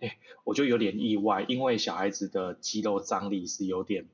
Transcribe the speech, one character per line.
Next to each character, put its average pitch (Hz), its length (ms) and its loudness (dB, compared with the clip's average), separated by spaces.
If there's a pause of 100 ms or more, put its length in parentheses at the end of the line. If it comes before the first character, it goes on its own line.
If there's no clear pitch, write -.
诶， 117 100 -6 (320)
我 107 100 -2
就 139 100 4
有 123 140 6
点 110 220 2
意 110 180 2
外， 101 300 2
因 127 140 0
为 123 180 4
小 92 160 -2
孩 98 160 0
子 98 160 -4
的 92 260 -2
肌 - 260 -6
肉 104 200 2
张 98 320 -2
力 90 160 -2
是 - 180 -6
有 92 180 -2
点 95 300 -4